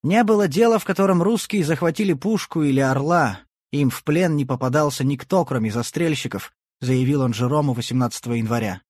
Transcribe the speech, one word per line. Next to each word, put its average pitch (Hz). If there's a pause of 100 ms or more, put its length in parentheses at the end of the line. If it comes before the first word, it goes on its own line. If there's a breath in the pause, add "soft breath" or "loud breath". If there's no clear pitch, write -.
Не 208
было 208
дела, 220
в -
котором 190
русские 202
захватили 165
пушку 175
или 139
орла, 135 (320)
«Им 143
в -
плен 160
не 143
попадался 131
никто, 143
кроме 110
застрельщиков», 120 (280)
заявил 131
он 120
Жерому 135
восемнадцатого 120
января. 110